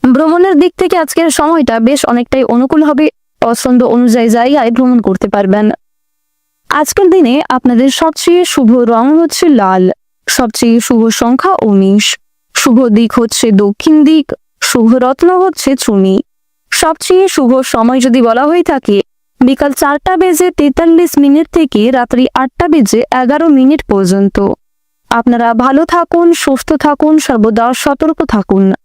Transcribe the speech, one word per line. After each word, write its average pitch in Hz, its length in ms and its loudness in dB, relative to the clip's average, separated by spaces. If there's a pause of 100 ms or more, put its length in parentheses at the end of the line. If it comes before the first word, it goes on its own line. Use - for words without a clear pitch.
ভ্রমণের 320 580 2
দিক 349 160 0
থেকে 370 220 -2
আজকের 330 320 -2
সময়টা 302 500 0
বেশ 269 240 0
অনেকটাই 240 400 -2
অনুকূল 262 380 0
হবে। 302 240 0 (360)
পছন্দ 240 400 0
অনুযায়ী 240 460 0
জায়গায় 240 420 0
ভ্রমণ 247 300 0
করতে 190 280 -4
পারবেন। 202 380 0 (1040)
আজকের 311 400 0
দিনে 320 240 2 (140)
আপনাদের 254 420 0
সবচেয়ে 339 540 0
শুভ 262 260 0 (220)
রং 233 120 0 (140)
হচ্ছে 339 300 -2
লাল, 190 340 2 (440)
সবচেয়ে 233 540 -2
শুভ 233 280 0
সংখ্যা 247 440 -2 (100)
উনিশ, 202 420 2 (500)
শুভ 240 240 0 (100)
দিক 220 240 0
হচ্ছে 233 400 -2
দক্ষিণ 208 520 0
দিক, 311 220 2 (360)
শুভ 226 320 0
রত্ন 262 340 0 (120)
হচ্ছে 370 360 -2
চুনি। 190 400 0 (560)
সবচেয়ে 370 560 0
শুভ 262 220 0 (120)
সময় 247 380 -2
যদি 247 220 2
বলা 233 240 0
হয়ে 339 160 0
থাকে, - 340 -2 (440)
বিকাল 269 320 0
চারটা 294 440 -2
বেজে 359 340 0
তেতাল্লিশ 330 680 0
মিনিট 285 340 2
থেকে 277 380 0
রাত্রি 254 340 -2 (100)
আটটা 262 340 -4
বেজে 240 320 0 (220)
এগারো 294 260 0
মিনিট 277 400 2
পর্যন্ত। 196 480 0 (720)
আপনারা 233 440 0
ভালো 262 300 0
থাকুন, 339 480 -2
সুস্থ - 400 -4
থাকুন, 302 460 0
সর্বদা 226 540 0
সতর্ক 302 520 -4
থাকুন। 196 400 0 (200)